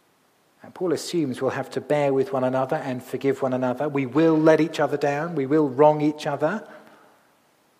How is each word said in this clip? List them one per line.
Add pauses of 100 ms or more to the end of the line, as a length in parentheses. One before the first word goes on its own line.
(640)
Uh,
Paul
assumes
we'll
have
to
bear
with
one
another
and
forgive
one
another.
We
will
let
each
other
down.
We
will
wrong
each
other. (1120)